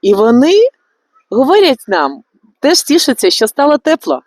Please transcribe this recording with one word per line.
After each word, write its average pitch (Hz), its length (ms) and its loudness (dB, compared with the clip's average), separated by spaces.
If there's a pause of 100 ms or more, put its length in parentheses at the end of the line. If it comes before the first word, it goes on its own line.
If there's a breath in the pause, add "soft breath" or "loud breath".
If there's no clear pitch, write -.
І 202 120 0
вони 240 400 2 (760)
говорять 285 580 0
нам, 147 360 -4 (360)
теж 269 240 0
тішаться, 285 460 0
що - 180 -2
стало 294 300 0
тепло. 262 500 -4